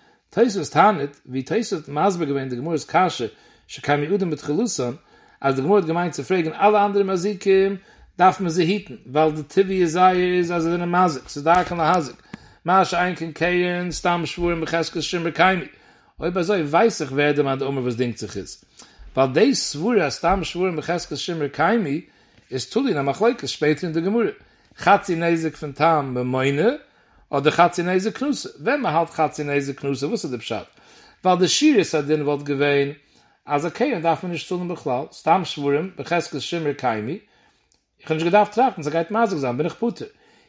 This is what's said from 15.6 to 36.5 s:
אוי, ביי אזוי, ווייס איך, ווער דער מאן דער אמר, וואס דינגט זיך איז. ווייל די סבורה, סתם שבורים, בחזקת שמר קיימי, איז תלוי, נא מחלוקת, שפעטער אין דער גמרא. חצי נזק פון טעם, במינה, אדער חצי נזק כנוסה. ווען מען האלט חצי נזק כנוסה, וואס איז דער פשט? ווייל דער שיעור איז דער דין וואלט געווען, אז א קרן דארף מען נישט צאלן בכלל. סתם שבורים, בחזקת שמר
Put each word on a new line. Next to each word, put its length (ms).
אוי, 100
ביי 100
אזוי, 220
ווייס 400
איך, 100
ווער 200
דער 120
מאן 140
דער 100
אמר, 140
וואס 120
דינגט 240
זיך 180
איז. 280
ווייל 160
די 220
סבורה, 560
סתם 340
שבורים, 320
בחזקת 400
שמר 320
קיימי, 520
איז 160
תלוי, 280
נא 80
מחלוקת, 460
שפעטער 360
אין 80
דער 120
גמרא. 200
חצי 380
נזק 400
פון 160
טעם, 420
במינה, 560
אדער 220
חצי 300
נזק 360
כנוסה. 300
ווען 200
מען 140
האלט 160
חצי 340
נזק 360
כנוסה, 260
וואס 180
איז 80
דער 80
פשט? 260
ווייל 140
דער 100
שיעור 300
איז 160
דער 80
דין 200
וואלט 200
געווען, 460
אז 200
א 20
קרן 340
דארף 200
מען 100
נישט 160
צאלן 200
בכלל. 340
סתם 320
שבורים, 520
בחזקת 440
שמר 320